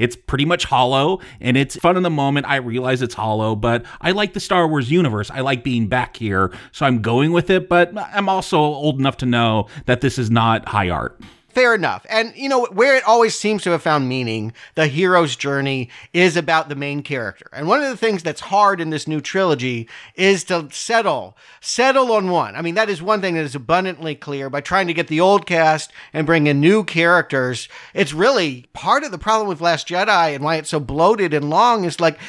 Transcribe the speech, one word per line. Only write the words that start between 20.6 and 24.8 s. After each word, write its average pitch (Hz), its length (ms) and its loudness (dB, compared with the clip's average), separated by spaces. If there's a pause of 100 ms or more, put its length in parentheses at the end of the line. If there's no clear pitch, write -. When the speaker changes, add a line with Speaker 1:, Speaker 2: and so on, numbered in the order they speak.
Speaker 2:
settle, 165 680 -2 (240)
settle 254 520 2
on 190 180 0
one. 127 240 -2
I 147 80 -8
mean, 170 140 -4
that 220 120 2
is 170 140 -4
one 208 180 0
thing 185 140 -2
that 160 80 -2
is 143 140 -8
abundantly 160 580 -2
clear. 139 340 -8
By 143 120 -6
trying 185 260 0